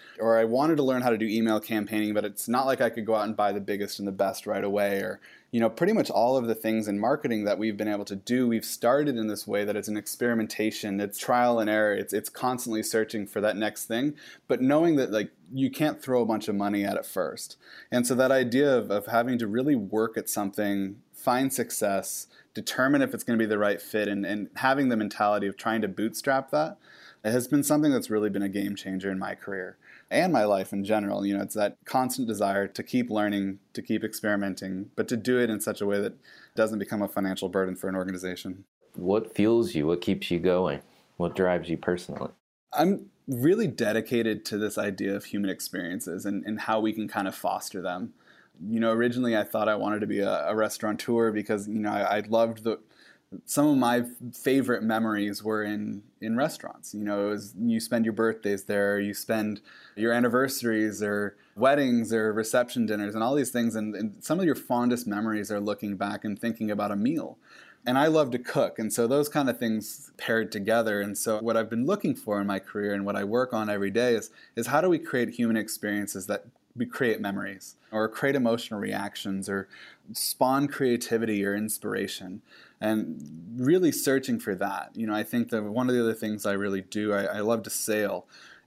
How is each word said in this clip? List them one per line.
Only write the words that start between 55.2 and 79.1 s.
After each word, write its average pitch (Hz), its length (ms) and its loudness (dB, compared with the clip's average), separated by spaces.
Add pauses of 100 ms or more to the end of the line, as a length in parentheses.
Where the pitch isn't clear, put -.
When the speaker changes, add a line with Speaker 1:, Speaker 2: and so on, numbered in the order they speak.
Speaker 1:
were 107 200 -2
in, 104 400 -6 (180)
in 110 160 -2
restaurants. - 580 -4
You 104 100 -6
know, 101 220 0
it 104 40 0
was, 104 280 -6
you 113 220 2
spend 113 240 0
your 113 80 2
birthdays 104 520 0
there, 101 340 2
you 101 160 -2
spend 107 460 -2 (360)
your 113 160 2
anniversaries 117 880 2
or 104 340 -2 (200)
weddings 123 560 4
or 110 200 2
reception 117 540 0
dinners 104 280 -2
and 110 80 -2
all 127 120 2
these 143 160 2
things. 117 240 0
And, 107 200 -4
and - 280 -6
some 160 160 0
of 190 60 2
your 143 100 4
fondest 120 520 0
memories 107 440 -2
are 104 100 -2
looking 101 360 -4
back 101 280 -4
and 101 140 -4
thinking 113 320 -2
about 104 200 -2
a 101 60 -2
meal. 123 420 -2 (460)
And 127 140 2
I 151 80 6
love 156 240 4
to 123 80 -2
cook. 123 400 -2
And 110 140 -4
so 117 140 2
those 143 220 2
kind 143 220 0
of 110 80 -4
things 110 580 -4
paired 113 360 0
together. 107 480 2
And 101 180 -4
so 107 220 0
what 113 160 0
I've 113 140 0
been 117 140 0
looking 180 300 0
for 104 260 -2
in 101 60 -2
my 98 140 -2
career 101 340 -4
and 101 100 -2
what 101 120 -2
I 101 80 -2
work 120 280 0
on 107 160 -2
every 101 220 0
day 117 240 2
is, 104 160 -2 (240)
is 117 140 -4
how 147 120 4
do 185 80 4
we 170 100 4
create 123 320 -2
human 117 260 0
experiences 104 720 -4
that - 180 -4 (320)
we 120 100 -2
create 117 340 0
memories 98 560 -6 (140)
or 110 180 0
create 139 260 0
emotional 117 460 0
reactions 101 680 -6